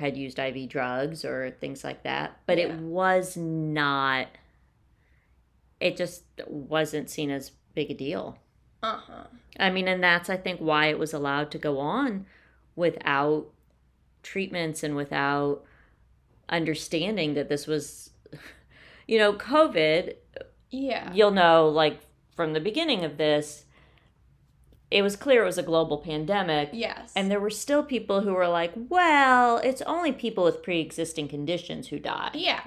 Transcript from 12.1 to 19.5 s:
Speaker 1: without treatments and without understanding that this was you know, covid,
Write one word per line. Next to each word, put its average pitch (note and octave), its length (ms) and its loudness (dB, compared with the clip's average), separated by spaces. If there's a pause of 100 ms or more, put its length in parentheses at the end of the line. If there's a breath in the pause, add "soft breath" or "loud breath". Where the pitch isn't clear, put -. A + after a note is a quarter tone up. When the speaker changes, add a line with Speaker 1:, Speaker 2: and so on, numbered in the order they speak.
Speaker 1:
without D3+ 680 0 (760)
treatments F3 600 -6
and D3 140 -2
without C#3+ 640 -2 (880 soft breath)
understanding E3 840 -2
that C#3 120 -2
this D3 200 -4
was D3+ 420 -6 (1000 loud breath)
you A3 80 6
know, G#3 140 6
covid, G3+ 840 2 (560)